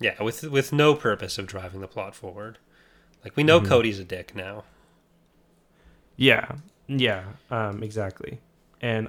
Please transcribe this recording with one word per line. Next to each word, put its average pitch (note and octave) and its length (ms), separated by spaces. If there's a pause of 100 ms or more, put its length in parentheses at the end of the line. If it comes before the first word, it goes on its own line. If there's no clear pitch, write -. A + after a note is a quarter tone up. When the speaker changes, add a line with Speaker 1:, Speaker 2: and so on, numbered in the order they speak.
Speaker 1:
Yeah, G#2+ 220
with, A2 220
with C#3 280
no D3 220
purpose G#2 440
of G2 80
driving F#2+ 340
the F#2+ 80
plot G2 260
forward. G#2 440 (640)
Like, A#2 120
we C#3+ 60
know D#3 160
Speaker 2:
Mm-hmm. G2+ 100
Speaker 1:
Cody's A2+ 300
a F#2+ 60
dick F2+ 320
now. G2+ 280 (1500)
Speaker 2:
Yeah, B2 360 (360)
yeah, A#2 360 (260)
um, G#2+ 320
exactly. G#2 560 (420)
And A2+ 280